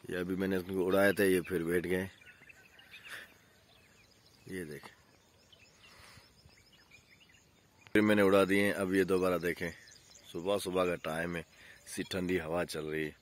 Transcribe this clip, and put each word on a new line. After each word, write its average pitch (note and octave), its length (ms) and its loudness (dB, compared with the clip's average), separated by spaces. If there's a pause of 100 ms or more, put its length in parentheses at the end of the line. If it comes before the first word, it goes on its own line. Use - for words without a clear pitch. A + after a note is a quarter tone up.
ये F2 120 -8
अभी F2+ 200 -4
मैंने F#2+ 200 -2
इनको F#2 280 -4
उड़ाए G2 280 4
थे, F#2+ 200 2
ये F2+ 80 4
फिर E2+ 240 -4
बैठ E2+ 220 0
गए। F#2 220 -2 (2500)
ये F#2 180 -10
देखें, D2 260 -16 (3000)
फिर G#2+ 80 6
मैंने G#2+ 200 4
उड़ा G2 220 6
दिए। G2 280 4
अब F#2+ 220 -2
ये F#2+ 100 6
दोबारा F#2 340 2
देखें, E2+ 320 -4 (600)
सुबह F#2+ 260 -4
सुबह F#2 280 -2
का F2 80 -2 (100)
टाइम E2+ 320 -6
है, D#2+ 80 -8 (420)
सी - 180 -10
ठंडी F#2 340 -4
हवा E2 260 -4
चल D#2 200 -8
रही D#2 200 -4
है। D2+ 180 -8